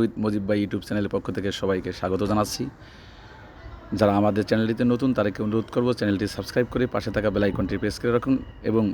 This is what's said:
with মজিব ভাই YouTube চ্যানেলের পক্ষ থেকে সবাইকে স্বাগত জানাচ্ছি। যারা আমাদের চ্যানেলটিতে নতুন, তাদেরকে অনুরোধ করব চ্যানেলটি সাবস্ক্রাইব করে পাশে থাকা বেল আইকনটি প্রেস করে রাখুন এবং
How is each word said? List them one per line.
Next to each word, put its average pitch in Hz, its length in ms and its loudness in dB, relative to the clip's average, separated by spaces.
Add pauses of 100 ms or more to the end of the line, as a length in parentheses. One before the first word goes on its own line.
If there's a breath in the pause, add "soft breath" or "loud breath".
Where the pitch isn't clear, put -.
with 110 180 0
মজিব 104 280 0
ভাই 104 160 2
YouTube 101 240 -4
চ্যানেলের 104 220 -2
পক্ষ 101 220 -4
থেকে 98 200 -2
সবাইকে 92 400 -2
স্বাগত 92 320 0
জানাচ্ছি। 104 460 0 (1200 loud breath)
যারা 101 220 4
আমাদের 104 280 4
চ্যানেলটিতে 110 400 2
নতুন, 123 300 2
তাদেরকে 104 300 0
অনুরোধ 107 300 0
করব 123 200 2
চ্যানেলটি 104 340 0
সাবস্ক্রাইব 113 460 -2
করে 127 140 2
পাশে 107 240 -2
থাকা 104 180 2
বেল 101 140 2
আইকনটি 98 340 0
প্রেস 101 220 -2
করে 120 120 0
রাখুন 127 260 2 (260)
এবং 110 300 2